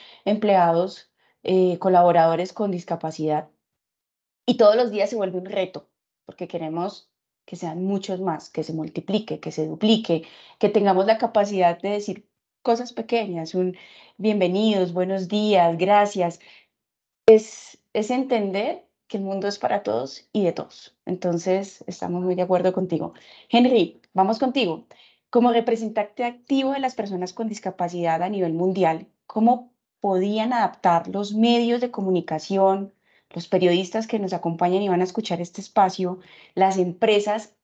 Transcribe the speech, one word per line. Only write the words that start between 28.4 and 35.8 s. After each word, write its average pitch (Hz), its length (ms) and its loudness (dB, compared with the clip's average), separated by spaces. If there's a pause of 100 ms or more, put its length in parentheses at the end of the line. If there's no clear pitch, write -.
mundial, 175 560 0 (180)
¿cómo 240 480 2 (280)
podían 202 500 0
adaptar 185 560 0
los 202 260 -6
medios 240 460 2
de 247 100 -4
comunicación, 190 1040 0 (360)
los - 180 -12
periodistas 185 600 2
que 220 120 -4
nos 190 140 -4
acompañan 180 480 -2
y 202 80 -2
van 175 100 2
a 180 60 2
escuchar 185 340 -6
este 175 220 -10
espacio, 185 580 0 (340)